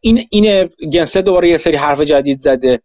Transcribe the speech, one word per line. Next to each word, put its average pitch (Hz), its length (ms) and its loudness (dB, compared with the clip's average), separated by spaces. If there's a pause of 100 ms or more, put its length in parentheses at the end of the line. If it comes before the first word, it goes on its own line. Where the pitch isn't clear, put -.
این، 226 300 0
این 208 380 2 (240)
گنسلت 175 320 0
دوباره 180 240 2
یه 165 100 2
سری 160 180 -2
حرف 143 240 -2
جدید 143 400 0
زده. 127 440 0